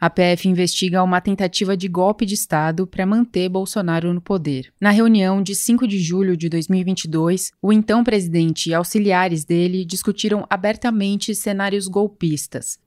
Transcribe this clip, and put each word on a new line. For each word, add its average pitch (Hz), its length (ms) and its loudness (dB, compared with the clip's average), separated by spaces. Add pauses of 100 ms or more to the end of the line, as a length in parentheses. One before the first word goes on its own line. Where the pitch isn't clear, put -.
A 170 80 2
P 185 140 0
F 180 260 2
investiga 180 540 0
uma 180 180 2
tentativa 190 560 -2
de 185 100 -6
golpe 185 380 0
de 196 80 -2
Estado 165 540 -2
pra 185 180 -6
manter 196 460 0
Bolsonaro 175 640 -2
no 175 80 -4
poder. 147 580 -4
Na 202 100 4
reunião 208 520 4
de 196 120 -4
cinco 240 320 0
de 202 120 -2
julho 180 360 0
de 165 140 -2
dois 165 200 -2
mil 185 120 2
e 180 40 -4
vinte 185 200 -2
e 160 40 -8
dois, 165 420 0 (100)
o 196 100 0
então 214 320 4
presidente 170 680 0
e 165 40 0
auxiliares 180 680 0
dele 180 400 0
discutiram 202 640 -2
abertamente 202 880 -2
cenários 196 540 -4
golpistas. 185 1000 -4